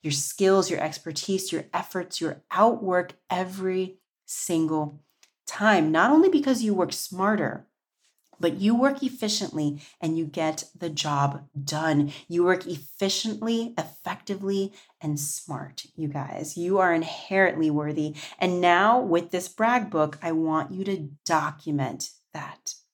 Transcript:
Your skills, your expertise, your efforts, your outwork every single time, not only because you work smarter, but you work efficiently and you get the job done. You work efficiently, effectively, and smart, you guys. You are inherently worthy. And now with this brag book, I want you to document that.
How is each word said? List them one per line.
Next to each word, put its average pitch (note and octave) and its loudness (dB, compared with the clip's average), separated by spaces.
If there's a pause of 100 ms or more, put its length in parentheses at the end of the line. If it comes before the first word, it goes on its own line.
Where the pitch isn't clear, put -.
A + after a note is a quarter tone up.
Your D3+ -4
skills, F#3+ 2
your E3+ -2
expertise, D#3+ -4
your D#3+ -4
efforts, F3+ -6
your D#3 -6
outwork F#3 2 (160)
every F#3 -4 (280)
single D#3 -2 (460)
time, G3 4
not E3+ 4
only D#4+ 8
because C4+ 2
you G#3+ 2
work F3+ 0
smarter, F#3 -2 (760)
but E3+ 0
you G#3+ 4
work C4+ 2
efficiently D#3 -4 (200)
and D#3+ -2
you E3 -2
get D#3 -4 (120)
the E3+ -6
job C#3+ -2 (160)
done. D3 0 (160)
You E3+ 2
work F#3 2
efficiently, A3 -4
effectively, G3 -4 (280)
and D3+ -4
smart, - -10 (100)
you D#3 -4
guys. C#3+ -8
You F3+ 0
are F3+ 6
inherently E3 2
worthy. D3+ -2 (240)
And F3+ 0
now F#3 6
with F3 0
this F3+ -4
brag A3+ 0
book, D3+ 0
I E3+ -4
want D#3 0
you F#3 -6
to F#3 -4 (140)
document D3 -2 (220)
that. - -12 (200)